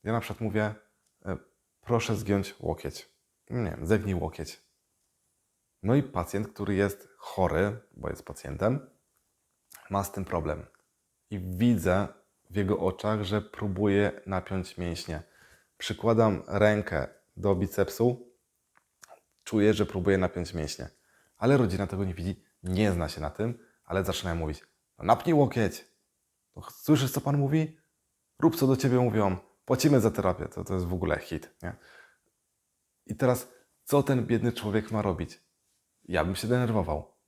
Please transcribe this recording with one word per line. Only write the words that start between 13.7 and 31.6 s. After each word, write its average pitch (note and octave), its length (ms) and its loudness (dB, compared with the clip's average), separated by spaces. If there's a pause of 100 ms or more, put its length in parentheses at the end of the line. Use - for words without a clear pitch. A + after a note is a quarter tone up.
napiąć F#2 520 -6
mięśnie. E2+ 460 -6 (540)
Przykładam A2 680 2
rękę G#2 600 2 (300)
do F#2+ 180 2
bicepsu, G2+ 800 0 (1120)
czuję, G#2+ 300 4
że G2+ 120 2
próbuje F#2+ 320 0
napiąć F2+ 360 -2
mięśnie. D#2 360 -6 (480)
Ale C3+ 200 4
rodzina G2 300 0
tego G2 180 -4
nie F2+ 80 -4
widzi, F2 300 -6 (200)
nie F#2+ 280 2
zna E2+ 180 0
się D#2 120 -10
na D2+ 80 -4
tym, A#2 300 -6 (260)
ale F2+ 200 -2
zaczynają F2 300 -4
mówić: D#2 280 -4 (340)
"No - 80 -12
napnij E3 280 2
łokieć! B2 520 2 (680)
No - 60 -16
ch-, - 100 -18
słyszysz, C3+ 400 2
co - 100 -2
pan D3 160 0
mówi? D#3 400 0 (600)
Rób, - 160 4
co C3+ 120 2
do C3 100 4
ciebie B2+ 200 2
mówią. G#2+ 400 2 (280)
Płacimy C3 340 4
za A2 120 4
terapię". F#2+ 340 0
To, - 180 -10
to F#2+ 100 -6
jest F2+ 120 0
w F2 80 -2
ogóle F2 260 0
hit, - 320 -10 (120)